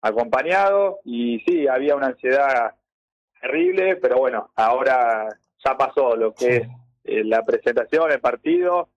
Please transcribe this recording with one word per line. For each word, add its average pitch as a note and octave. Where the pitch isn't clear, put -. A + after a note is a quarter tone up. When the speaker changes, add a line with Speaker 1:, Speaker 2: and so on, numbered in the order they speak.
Speaker 1:
acompañado, F3
y A#2+
sí, E3
había C3+
una C#3
ansiedad B2+
terrible, F3+
pero B2+
bueno, B2
ahora A#2+
ya C3
pasó C3
lo A2
que -
Speaker 2:
Sí. B2
Speaker 1:
es, A#2
eh, A2
la A2+
presentación, B2
el C3+
partido F3